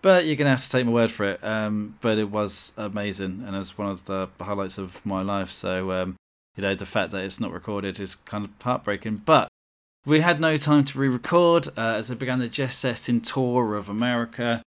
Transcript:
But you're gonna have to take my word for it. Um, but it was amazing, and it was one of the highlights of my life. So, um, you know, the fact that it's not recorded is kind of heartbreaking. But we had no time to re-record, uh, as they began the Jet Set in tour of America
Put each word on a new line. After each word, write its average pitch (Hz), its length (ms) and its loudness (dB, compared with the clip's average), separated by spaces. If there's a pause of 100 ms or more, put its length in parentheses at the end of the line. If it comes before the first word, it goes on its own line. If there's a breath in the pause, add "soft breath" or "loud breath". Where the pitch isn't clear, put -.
But 180 240 6
you're 151 80 2
gonna 143 160 2
have - 140 2
to - 60 -6
take 127 140 2
my 117 60 2
word 117 220 4
for 101 180 0
it. - 140 -6
Um, 107 560 -2
but 110 180 2
it 107 100 0
was 104 480 -4
amazing, 101 680 -6
and 98 80 -8
it 98 40 -4
was 95 200 -8
one 101 100 -4
of 95 160 -8
the 95 240 -4 (120)
highlights 98 380 -6
of 92 280 -12
my 95 160 -2
life. 98 280 -2
So, 92 420 -4
um, 92 240 -4 (400)
you 98 80 -8
know, 98 100 0
the 98 120 -8
fact 92 260 -2
that 95 100 -6
it's 95 160 -6
not 95 140 -4
recorded 98 480 -6
is 95 160 -6
kind 104 280 -8
of 95 60 -12 (100)
heartbreaking. 107 640 -4
But 143 220 6 (600)
we 156 160 6
had 170 180 4
no 160 160 4
time 147 260 6
to 139 160 -2
re-record, 156 800 4
uh, 113 180 0
as 110 140 -4
they 123 80 -6
began 127 240 -2
the 120 80 -2
Jet 127 240 -2
Set - 360 -2
in 120 120 4
tour 120 560 0
of 101 120 -6
America 117 720 -2 (120)